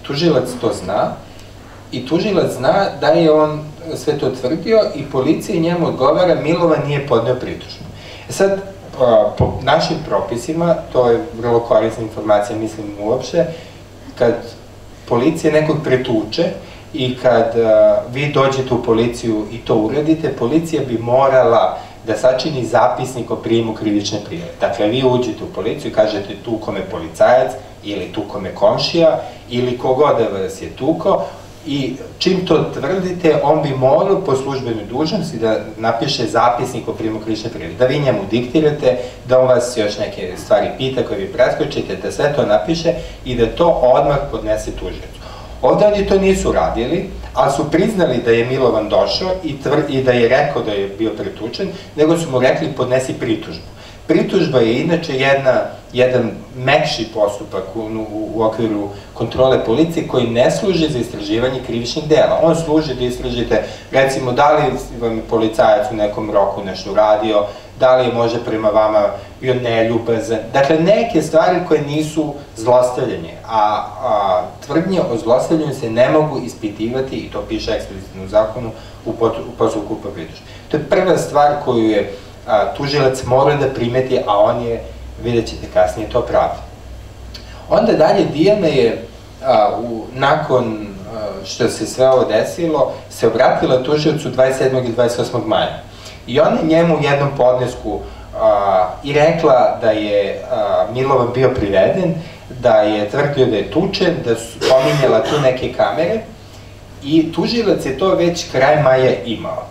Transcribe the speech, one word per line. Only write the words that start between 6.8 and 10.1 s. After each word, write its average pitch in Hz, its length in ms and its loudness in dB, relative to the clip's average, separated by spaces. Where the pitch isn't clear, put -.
nije 143 200 -2
podneo - 280 2
pritužbu.” - 480 -12
E - 40 -8
sad, 196 260 0
a, 110 380 4
po - 240 0
našim 160 360 0
propisima, 160 680 -2